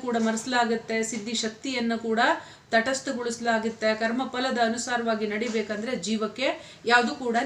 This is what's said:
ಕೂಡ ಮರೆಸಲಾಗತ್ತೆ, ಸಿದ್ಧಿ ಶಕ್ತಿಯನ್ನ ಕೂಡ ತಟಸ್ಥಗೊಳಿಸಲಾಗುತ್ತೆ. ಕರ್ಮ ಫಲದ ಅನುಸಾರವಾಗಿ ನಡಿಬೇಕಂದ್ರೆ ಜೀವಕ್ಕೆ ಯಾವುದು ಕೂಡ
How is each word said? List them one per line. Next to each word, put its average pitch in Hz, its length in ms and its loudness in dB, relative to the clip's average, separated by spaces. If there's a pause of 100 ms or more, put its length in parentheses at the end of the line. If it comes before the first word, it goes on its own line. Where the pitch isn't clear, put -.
ಕೂಡ 240 160 0
ಮರೆಸಲಾಗತ್ತೆ, 226 840 0
ಸಿದ್ಧಿ 220 300 -4
ಶಕ್ತಿಯನ್ನ 233 640 -2
ಕೂಡ 226 240 0 (520)
ತಟಸ್ಥಗೊಳಿಸಲಾಗುತ್ತೆ. 226 1200 0
ಕರ್ಮ 233 320 0
ಫಲದ 254 300 -2
ಅನುಸಾರವಾಗಿ 226 680 0
ನಡಿಬೇಕಂದ್ರೆ 214 680 -2
ಜೀವಕ್ಕೆ 220 920 -2
ಯಾವುದು 233 300 4
ಕೂಡ 233 300 0